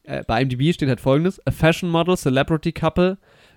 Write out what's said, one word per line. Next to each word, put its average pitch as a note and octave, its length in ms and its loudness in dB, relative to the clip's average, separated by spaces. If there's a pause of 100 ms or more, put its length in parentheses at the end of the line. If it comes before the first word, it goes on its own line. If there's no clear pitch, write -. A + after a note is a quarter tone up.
äh, C3+ 220 -8
bei A2+ 140 0
I C3 40 2
M C3+ 60 0
D B2+ 80 -6
B D3+ 160 2
steht C#3+ 160 -2
halt A#2+ 100 -2
Folgendes: D#3 480 0
„A - 40 0
fashion E3 380 2
model, E3+ 280 2
celebrity D3+ 560 0
couple F3+ 440 0 (400)